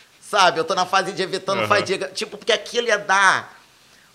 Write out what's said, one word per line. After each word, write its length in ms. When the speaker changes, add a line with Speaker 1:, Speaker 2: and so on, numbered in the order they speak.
Speaker 1:
Sabe? 380
Eu 40
tô 100
na 120
fase 260
de 100
evitando 400
Speaker 2:
Uhum. 60
Speaker 1:
fadiga. 420
Tipo, 280
porque 140
aquilo 360
ia 100
dar 600